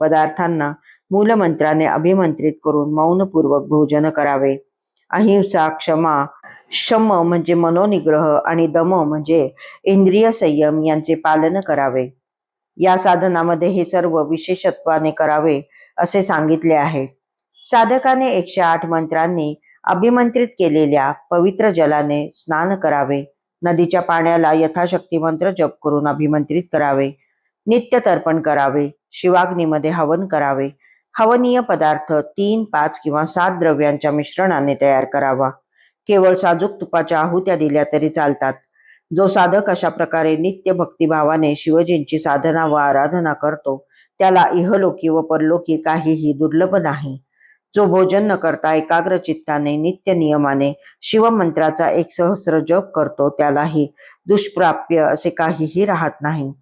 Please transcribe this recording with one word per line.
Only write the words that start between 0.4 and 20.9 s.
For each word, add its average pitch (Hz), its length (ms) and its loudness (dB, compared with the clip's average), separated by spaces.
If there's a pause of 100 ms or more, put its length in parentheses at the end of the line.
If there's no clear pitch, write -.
मूलमंत्राने 170 720 2
अभिमंत्रित 156 680 0 (120)
करून 151 300 -2
मौनपूर्वक 156 720 0
भोजन 151 420 2
करावे. 139 460 0 (540)
अहिंसा, 196 580 2
क्षमा, 156 580 0 (440)
शम 220 420 0
म्हणजे 170 420 2
मनोनिग्रह 165 920 2
आणि 165 200 0
दम 170 280 0
म्हणजे 151 560 0 (340)
इंद्रिय 196 460 4
संयम 156 540 0
यांचे 156 300 0
पालन 160 520 0
करावे. 131 420 -2 (680)
या 185 220 2
साधनामध्ये 175 680 0
हे 185 160 0
सर्व 170 380 0
विशेषत्वाने 160 880 -2
करावे 151 500 0 (360)
असे 185 260 0
सांगितले 160 520 0
आहे. 147 320 0 (560)
साधकाने 254 680 2
एकशे 185 300 -2
आठ 165 260 0
मंत्रांनी 160 760 -2 (240)
अभिमंत्रित 240 640 2
केलेल्या 147 640 2 (180)